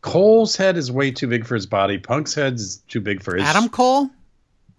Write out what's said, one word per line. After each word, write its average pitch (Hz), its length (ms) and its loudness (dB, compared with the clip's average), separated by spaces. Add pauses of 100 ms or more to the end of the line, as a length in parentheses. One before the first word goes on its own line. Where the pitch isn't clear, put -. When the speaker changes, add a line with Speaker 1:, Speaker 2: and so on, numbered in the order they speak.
Speaker 1:
Cole's 214 520 4
head 190 220 2
is 131 160 -4
way 135 180 0
too 127 160 -6
big 120 180 -2
for 120 120 -4
his 98 100 -4
body. 98 320 0
Punk's 135 360 -4
head 135 200 -2
is 107 220 -10 (120)
too - 120 -6
big 98 220 -6
for 92 120 -6
his 98 100 -2
Speaker 2:
Adam 190 240 2
Cole? 262 400 2 (720)